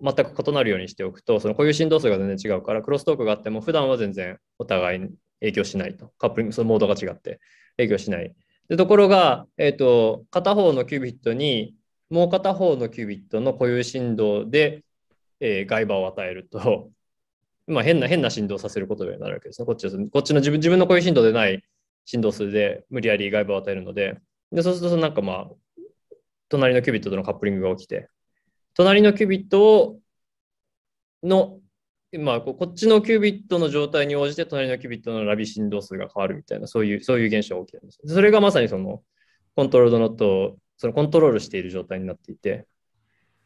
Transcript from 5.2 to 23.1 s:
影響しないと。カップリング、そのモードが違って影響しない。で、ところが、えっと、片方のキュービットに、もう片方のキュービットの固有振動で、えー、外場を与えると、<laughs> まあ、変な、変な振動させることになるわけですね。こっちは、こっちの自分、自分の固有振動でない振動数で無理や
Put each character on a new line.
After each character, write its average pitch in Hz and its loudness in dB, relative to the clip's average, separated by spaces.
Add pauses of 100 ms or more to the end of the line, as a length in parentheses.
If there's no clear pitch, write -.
影 107 -2
響 101 -2
し 98 -6
な 92 -4
い 95 -12
と。 - -20
カ 117 -2
ッ - 0
プ 110 -4
リ 117 -4
ン 107 -6
グ、 110 -8
そ 120 -4
の 113 0
モ 110 4
ー - 0
ド 101 2
が 101 0
違 95 -6
っ - -16
て - -14 (380)
影 117 0
響 101 2
し - -8
な 87 -4
い。 - -12 (340)
で、 170 -2
と 180 4
こ 208 6
ろ 202 8
が、 175 4 (120)
え 147 2
っ 139 0
と、 117 2
片 190 0
方 185 4
の 127 -2
キ 143 -6
ュ - -4
ー 131 -4
ビ 123 -8
ッ - -20
ト 113 -2
に、 123 -4 (340)
も 170 2
う 175 -6
片 190 0
方 180 2
の 120 -6
キ 117 -12
ュ - -8
ー - -8
ビ 101 -8
ッ - -20
ト 110 -2
の 127 0
固 127 -2
有 123 0
振 120 -4
動 104 0
で、 147 0 (560)
え 104 -2
ー、 98 -8
外 110 -2
場 98 -2
を 95 -4
与 95 -10
え 92 -10
る 92 -16
と、 107 -2 (400)
<laughs> - -20
ま 151 0
あ、 110 -2
変 160 4
な、 123 -2
変 175 2
な 120 0
振 104 -6
動 101 -6
さ 104 -10
せ 101 -6
る 95 -8
こ 104 -6
と 98 -8
に 92 -6 (100)
な 101 -10
る 98 -8
わ - -12
け - -20
で - -18
す 120 -14
ね。 113 -8
こ 117 -2
っ 110 -4
ち - -8
は、 95 -6 (180)
こ 139 0
っ 139 2
ち 151 -2
の 143 4
自 143 0
分、 147 0
自 160 2
分 185 6
の 175 4
固 180 4
有 175 4
振 175 2
動 123 6
で 110 6
な 110 2
い 95 -4 (420)
振 120 -6
動 107 0
数 101 -6
で 101 -2
無 127 -6
理 113 -2
や 104 2